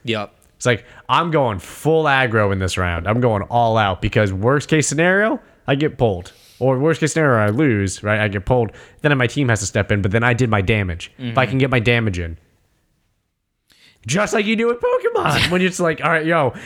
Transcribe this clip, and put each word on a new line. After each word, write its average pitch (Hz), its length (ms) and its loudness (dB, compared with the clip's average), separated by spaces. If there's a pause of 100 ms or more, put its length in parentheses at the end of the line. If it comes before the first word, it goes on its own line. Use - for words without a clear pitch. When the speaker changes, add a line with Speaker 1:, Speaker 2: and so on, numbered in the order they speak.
Speaker 1:
Yep. 107 260 -6 (260)
Speaker 2:
It's - 100 -6
like, 123 180 0 (240)
I'm 160 220 2
going 123 280 0
full 160 460 -2
aggro 113 480 2
in 95 60 -2
this 92 180 -4
round. 87 300 -2
I'm 110 120 0
going 113 240 2
all 117 340 0
out 98 240 0
because 107 300 0
worst 120 380 0
case 156 180 2
scenario, 190 540 0 (260)
I 143 80 2
get 143 220 -2
pulled. 95 340 -2 (280)
Or 127 180 2
worst 147 240 0
case 156 120 0
scenario, 143 240 2 (100)
I - 20 2
lose, 107 540 0
right? 107 160 0
I 107 100 0
get 98 160 -6
pulled. 120 260 0 (300)
Then 147 160 2
my 123 100 2
team 135 220 0
has 110 120 2
to 101 40 -6
step - 260 -2
in, 101 100 0
but 95 100 -2
then 113 120 2
I 123 100 2
did 117 160 0
my 107 120 2
damage. 90 560 -2
If 120 200 -8
I 131 80 2
Speaker 1:
Mm-hmm. 101 40 -2
Speaker 2:
can 135 80 -2
get 131 140 2
my 127 80 2
damage 110 400 0
in. 82 180 -8 (1700)
Just 196 260 -2
like 220 120 0
you 226 100 0
do 233 120 0
with 240 120 0
Pokemon. 440 680 0
Speaker 1:
<laughs> - 20 -6
Speaker 2:
When 180 100 2
it's 185 200 0
like, 165 220 0
all 156 80 2
right, 156 140 0
yo, 160 280 2 (120)